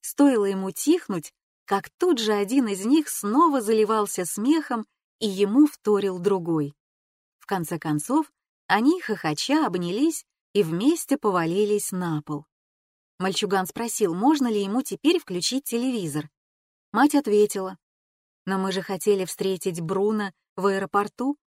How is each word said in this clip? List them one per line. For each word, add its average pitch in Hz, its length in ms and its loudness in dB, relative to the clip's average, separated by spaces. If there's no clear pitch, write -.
Стоило 262 420 2
ему 190 260 -2
тихнуть, 214 600 -2
как 196 260 -4
тут 349 280 0
же 214 140 0
один 214 360 0
из 196 160 -4
них 294 240 4
снова 277 520 2
заливался 214 640 0
смехом, 247 640 -2
и 220 80 -4
ему 202 400 4
вторил 196 520 0
другой. 170 560 0
В - 80 -20
конце 175 320 -4
концов, 170 520 -2
они, 262 320 2
хохоча, 220 680 -2
обнялись 185 580 -2
и 202 100 2
вместе 226 540 0
повалились 202 760 0
на 175 300 -4
пол. 151 240 -10
Мальчуган 190 480 -2
спросил, 214 480 -2
можно 254 340 2
ли 208 140 0
ему 208 200 -2
теперь 330 360 0
включить 196 460 -4
телевизор. 208 640 -4
Мать 262 220 4
ответила: 208 640 2
"Но 190 140 -2
мы 190 140 0
же 185 100 -4
хотели 196 420 0
встретить 185 560 -4
Бруно 196 520 -2
в 185 120 -2
аэропорту". 202 800 -2